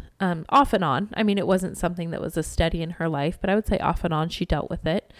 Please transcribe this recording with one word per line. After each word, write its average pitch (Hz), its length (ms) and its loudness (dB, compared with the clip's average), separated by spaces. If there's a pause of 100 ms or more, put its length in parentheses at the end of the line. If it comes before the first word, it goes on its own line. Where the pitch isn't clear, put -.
(200)
um, 175 280 0
off 277 260 6
and 190 100 4
on, 156 300 2
I - 100 0
mean, 202 140 4
it 185 80 0
wasn't 185 300 2
something 170 340 -4
that 160 100 -6
was 170 160 -4
a 160 80 0
steady 165 380 0
in 160 80 -6
her 165 180 -2
life, 156 320 -2
but 190 100 0
I 190 60 4
would 214 100 0
say - 120 0
off - 260 -2
and 165 100 0
on 156 140 0
she - 160 -4
dealt - 260 -2
with - 160 -6
it. 170 340 -2